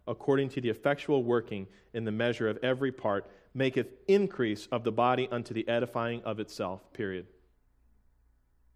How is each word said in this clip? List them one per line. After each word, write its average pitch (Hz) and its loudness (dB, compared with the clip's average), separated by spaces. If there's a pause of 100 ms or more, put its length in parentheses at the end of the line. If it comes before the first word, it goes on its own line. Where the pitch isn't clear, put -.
according 135 2
to 127 -4
the 120 0
effectual 143 2
working 113 0 (260)
in 113 -4
the 107 0
measure 117 0
of 107 -2
every 131 0
part, 101 -2 (240)
maketh 131 0 (140)
increase 185 2
of 117 0
the 113 2
body 123 4
unto 120 -6
the 113 -2
edifying 117 -2
of 110 -4
itself." 95 -6
Period. 92 -6 (1500)